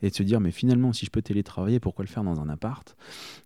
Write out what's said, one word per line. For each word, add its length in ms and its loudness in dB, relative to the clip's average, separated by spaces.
et 80 2
de 60 -2
se 80 2
dire, 160 4
mais 120 2
finalement, 420 4
si 120 -4
je 60 -10
peux 100 0
télétravailler, 580 0
pourquoi 260 -2
le 40 -10
faire 140 -4
dans 160 0
un 100 -4
appart ? 460 -8